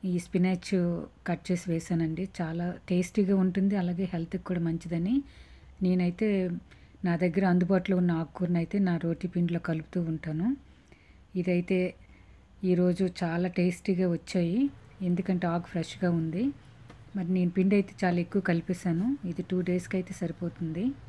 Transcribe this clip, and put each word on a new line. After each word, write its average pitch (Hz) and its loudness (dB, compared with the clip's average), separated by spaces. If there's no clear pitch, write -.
ఈ 180 0
స్పినాచ్ 180 0
కట్ - -4
చేసి 175 -2
వేసానండి. 165 -2
చాలా 170 -4
టేస్టీగా 185 2
ఉంటుంది, 190 2
అలాగే 180 -2
హెల్త్‌కి 170 -6
కూడా 180 -2
మంచిదని 170 -2
నేనైతే 185 2
నా 170 2
దగ్గర 180 2
అందుబాటులో 180 4
ఉన్న 180 4
ఆకుకూరను 170 0
అయితే 170 0
నా 180 2
రోటి 165 -2
పిండిలో 170 0
కలుపుతూ 160 -4
ఉంటాను. 160 -2
ఇదైతే 180 0
ఈరోజు 180 4
చాలా 170 0
టేస్టీగా 180 0
వచ్చాయి, 180 0
ఎందుకంటే 180 0
ఆకు 175 -2
ఫ్రెష్గా 175 -2
ఉంది. 170 0
మరి 180 -2
నేను 180 2
పిండి 190 4
అయితే 196 0
చాలా 175 2
ఎక్కువ 180 0
కలిపేశాను, 175 0
ఇది 175 -6
టూ 180 -2
డేస్కి 180 -2
అయితే 185 -4
సరిపోతుంది. 175 -4